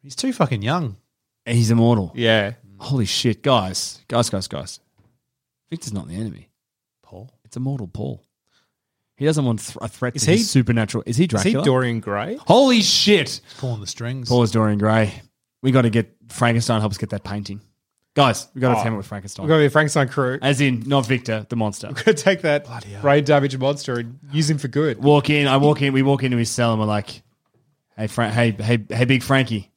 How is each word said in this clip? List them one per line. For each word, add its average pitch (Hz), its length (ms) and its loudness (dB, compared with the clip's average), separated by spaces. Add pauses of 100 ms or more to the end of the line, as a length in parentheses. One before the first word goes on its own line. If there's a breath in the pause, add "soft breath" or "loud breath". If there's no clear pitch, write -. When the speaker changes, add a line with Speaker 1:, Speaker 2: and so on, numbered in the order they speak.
Speaker 1:
He's 139 120 -18
too 262 180 -2
fucking 135 300 0
young. 127 340 -4 (500)
Speaker 2:
He's 117 240 2
immortal. 117 440 2
Speaker 3:
Yeah. 113 380 2 (260)
Speaker 2:
Holy 127 280 -2
shit, - 360 -2
guys. 101 640 -2
Guys, 120 240 0
guys, 95 180 -6
guys. - 320 -12 (920)
Victor's 160 220 -10
not 85 160 -8
the 82 60 -12
enemy. 104 360 -10 (520)
Speaker 1:
Paul? 101 280 -20 (140)
Speaker 2:
It's - 120 -16
immortal 127 320 -6
Paul. - 340 -10 (920)
He 139 80 -6
doesn't 151 200 2
want 117 160 0
th-, - 200 -14
a 110 80 -8
threat - 280 -6
Speaker 3:
Is 113 80 -4
Speaker 2:
to 156 80 4
his 214 80 4
Speaker 3:
he, 226 40 0
Speaker 2:
supernatural. 117 600 0
Is 117 100 -4
he 160 80 4
Speaker 3:
is 175 60 -2
he 104 220 2
Speaker 2:
Dracula? 135 120 0
Speaker 3:
Dorian 127 360 0
Gray? 110 360 -6 (100)
Speaker 2:
Holy 247 360 6
shit. 190 460 2
Speaker 1:
He's - 120 -10 (180)
pulling 120 220 -6
the 98 60 -12
strings. 120 420 -10
Speaker 2:
Paul 123 140 4
is 110 80 2
Dorian 107 280 2
Gray. 107 340 2 (500)
We 135 100 2
gotta 123 180 4
get 107 240 -2 (140)
Frankenstein, 117 520 0
help 107 120 -2
us - 60 -10
get 107 120 -8
that 101 140 -10
painting. 101 360 -10 (540)
Guys, 135 400 0
we 131 60 -10
gotta 123 180 2
Speaker 3:
Oh. 104 40 -2
Speaker 2:
team 113 100 -2
up 107 60 -6
with 98 80 -12
Frankenstein. 98 380 -12
Speaker 3:
We've 151 40 -4
gotta 156 140 4
be 147 40 4
a 135 40 2
Frankenstein 151 380 2
crew. 131 340 -2
Speaker 2:
As 135 180 0
in, 127 260 0
not 139 200 0
Victor, 113 420 -4
the 117 80 -6
monster. 104 320 -4
Speaker 3:
<laughs> 139 60 -12
We're - 80 -10
gonna 220 140 4
take 190 260 0
that 147 220 0
Speaker 1:
Bloody 117 260 -16
hell. 101 120 -14
Speaker 3:
brain 143 220 4
damaged 139 340 2
monster 135 400 -4
and 120 200 -10 (140)
use 151 180 0
him 151 80 0
for 127 100 -6
good. 143 340 -2
Speaker 2:
Walk 143 280 4
in, 147 160 2
I 135 100 4
walk 143 260 4
in, 139 100 0
we 135 100 2
walk 135 200 2
into 127 140 0
his 117 140 0
cell 117 220 0
and 110 80 0
we're 107 60 0
like, 107 360 -4 (720)
"Hey, 107 120 -6
Fra-, 113 220 -2
hey, 117 220 2
hey, 107 380 -2
hey, 120 160 0
Big 127 160 2
Frankie 120 540 -2